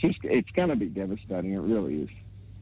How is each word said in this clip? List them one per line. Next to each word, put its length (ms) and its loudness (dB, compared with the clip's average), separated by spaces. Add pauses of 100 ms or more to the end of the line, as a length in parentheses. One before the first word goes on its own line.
just, 240 4
it's 260 4
gonna 260 4
be 100 0
devastating. 640 -2
It 80 0
really 420 2
is. 60 -6 (540)